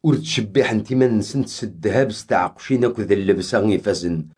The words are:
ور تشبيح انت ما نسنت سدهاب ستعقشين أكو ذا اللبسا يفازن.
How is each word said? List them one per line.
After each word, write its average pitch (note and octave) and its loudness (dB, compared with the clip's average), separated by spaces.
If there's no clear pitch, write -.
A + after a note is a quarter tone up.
ور D#3 4
تشبيح A2+ 0
انت A2 -2
ما B2+ 4
نسنت A#2 0
سدهاب G#2+ -2
ستعقشين G#2+ -2
أكو A#2+ -2
ذا G2+ 2
اللبسا G2 2
يفازن. F2 0